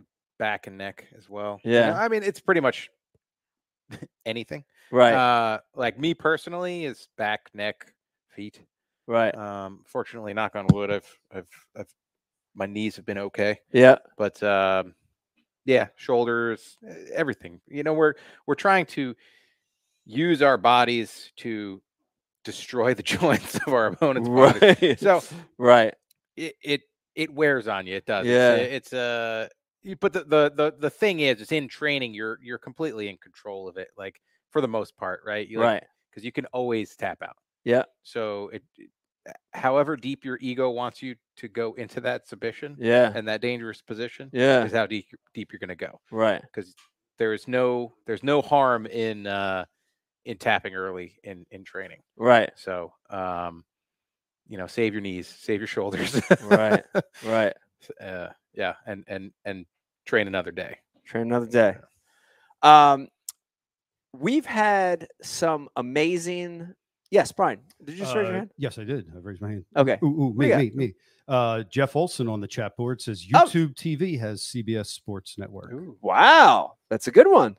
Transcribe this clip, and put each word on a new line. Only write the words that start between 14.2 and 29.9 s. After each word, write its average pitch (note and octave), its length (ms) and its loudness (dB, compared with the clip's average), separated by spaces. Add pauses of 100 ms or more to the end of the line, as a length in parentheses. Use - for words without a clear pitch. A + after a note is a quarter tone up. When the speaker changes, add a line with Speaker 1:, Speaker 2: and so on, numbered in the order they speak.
Speaker 1:
um, F#2+ 520 0 (720)
yeah, B2 320 2
shoulders, A#2 880 -4
e-, - 300 -20
everything. A#2+ 540 -8
You C#3+ 140 -10
know, D#3 100 -2
we're, D#3 220 2 (320)
we're C#3+ 80 -2
trying F#3+ 320 2
to B2+ 280 -8 (920)
use C#3+ 360 0
our C#3 140 6
bodies A#2+ 840 2
to G#2 440 -10 (600)
destroy B2 500 -2
the - 80 -8
<laughs> - 20 -14
joints - 520 0 (100)
of D3 60 -4
our A2+ 160 2
opponent's B2 400 0
bodies. C3 340 6 (180)
Speaker 2:
Right. D3+ 200 2
Speaker 1:
So F#3 200 4 (380)
Speaker 2:
Right. A#2+ 360 8 (420)
Speaker 1:
it, D#3 260 -12
it, C#3+ 180 -2 (360)
it D#3 180 -6
wears C#3 340 0
on F#2+ 180 -6
you. F#2+ 100 -6
It G2 100 -10
does. G#2 200 -2
Speaker 2:
Yeah. B2 280 6
Speaker 1:
It's, B2+ 340 -4
it's, - 60 -20
uh, A#2 540 -6 (340)
you, F#3+ 140 -14